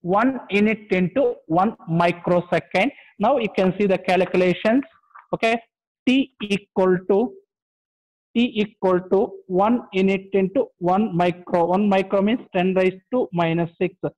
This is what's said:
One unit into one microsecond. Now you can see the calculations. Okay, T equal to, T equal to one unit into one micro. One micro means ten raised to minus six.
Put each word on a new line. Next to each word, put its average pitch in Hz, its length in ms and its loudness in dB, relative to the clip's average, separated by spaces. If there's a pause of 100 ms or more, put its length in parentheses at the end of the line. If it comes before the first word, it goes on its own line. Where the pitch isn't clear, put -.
One 226 400 0 (100)
unit 214 280 0 (120)
into 214 440 0 (120)
one 185 300 0 (120)
microsecond. 175 1000 0 (280)
Now 247 200 2
you 220 180 -4
can 185 220 2
see 208 80 0
the 190 120 2
calculations. 185 840 2 (500)
Okay, 226 240 0 (500)
T 262 260 2 (100)
equal 190 560 0 (120)
to, 208 220 0 (1040)
T 233 180 0
equal 190 460 0 (120)
to 208 180 2 (160)
one 208 360 0 (100)
unit 196 400 -2
into 190 340 0 (120)
one 185 380 -2
micro. 175 500 0
One 196 220 0
micro 196 340 0
means 214 180 0 (140)
ten 185 200 0
raised 185 280 0 (100)
to 254 200 -2
minus 170 380 -2 (100)
six. 185 160 -4 (220)